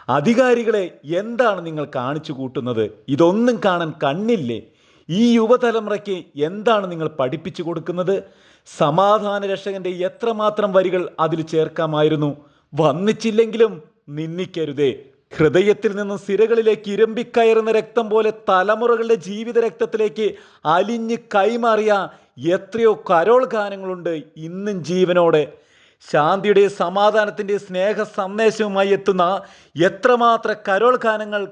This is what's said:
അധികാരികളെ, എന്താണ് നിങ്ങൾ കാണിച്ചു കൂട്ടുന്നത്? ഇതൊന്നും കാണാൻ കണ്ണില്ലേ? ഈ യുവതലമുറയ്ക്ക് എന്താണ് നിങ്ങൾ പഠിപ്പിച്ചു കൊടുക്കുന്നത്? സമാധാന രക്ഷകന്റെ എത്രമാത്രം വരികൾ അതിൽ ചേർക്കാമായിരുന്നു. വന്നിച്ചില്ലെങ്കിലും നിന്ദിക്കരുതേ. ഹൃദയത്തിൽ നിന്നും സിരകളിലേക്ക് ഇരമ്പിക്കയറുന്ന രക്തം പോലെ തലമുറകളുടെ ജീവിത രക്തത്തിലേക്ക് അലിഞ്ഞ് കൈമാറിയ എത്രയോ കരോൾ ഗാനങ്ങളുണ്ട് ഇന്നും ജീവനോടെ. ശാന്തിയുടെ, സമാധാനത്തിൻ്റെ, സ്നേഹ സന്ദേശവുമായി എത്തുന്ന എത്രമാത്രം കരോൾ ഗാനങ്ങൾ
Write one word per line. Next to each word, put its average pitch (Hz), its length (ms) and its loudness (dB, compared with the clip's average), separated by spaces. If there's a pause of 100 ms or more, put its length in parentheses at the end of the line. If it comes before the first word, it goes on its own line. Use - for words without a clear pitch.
(180)
അധികാരികളെ, 220 640 2 (380)
എന്താണ് 220 460 -2
നിങ്ങൾ 151 180 -6 (100)
കാണിച്ചു 147 380 -6
കൂട്ടുന്നത്? 123 520 -4 (280)
ഇതൊന്നും 202 500 4
കാണാൻ 175 260 0 (140)
കണ്ണില്ലേ? 151 560 -2 (500)
ഈ 185 120 0 (160)
യുവതലമുറയ്ക്ക് 214 800 0 (300)
എന്താണ് 208 440 -2
നിങ്ങൾ 160 160 -6 (120)
പഠിപ്പിച്ചു 151 480 -6
കൊടുക്കുന്നത്? 175 480 -4 (520)
സമാധാന 202 760 2 (100)
രക്ഷകന്റെ 190 400 -6 (160)
എത്രമാത്രം 214 680 -2
വരികൾ 180 260 2 (220)
അതിൽ 165 160 0 (120)
ചേർക്കാമായിരുന്നു. 156 800 0 (440)
വന്നിച്ചില്ലെങ്കിലും 214 960 2 (460)
നിന്ദിക്കരുതേ. 160 720 -4 (420)
ഹൃദയത്തിൽ 196 680 2
നിന്നും 202 260 -6
സിരകളിലേക്ക് 214 720 2
ഇരമ്പിക്കയറുന്ന 226 840 2
രക്തം 220 340 -2
പോലെ 214 200 2 (180)
തലമുറകളുടെ 220 680 2 (100)
ജീവിത 220 380 -6
രക്തത്തിലേക്ക് 214 640 -2 (480)
അലിഞ്ഞ് 226 420 -2 (180)
കൈമാറിയ 214 580 2 (640)
എത്രയോ 220 360 0 (160)
കരോൾ 196 340 4 (120)
ഗാനങ്ങളുണ്ട് 190 580 -6 (340)
ഇന്നും 196 300 -8 (120)
ജീവനോടെ. 175 540 4 (640)
ശാന്തിയുടെ, 190 540 4 (180)
സമാധാനത്തിൻ്റെ, 202 840 0
സ്നേഹ 196 400 -2 (140)
സന്ദേശവുമായി 202 800 -2
എത്തുന്ന 190 260 0 (640)
എത്രമാത്രം 226 680 2 (100)
കരോൾ 208 260 4 (120)
ഗാനങ്ങൾ 214 360 -2 (100)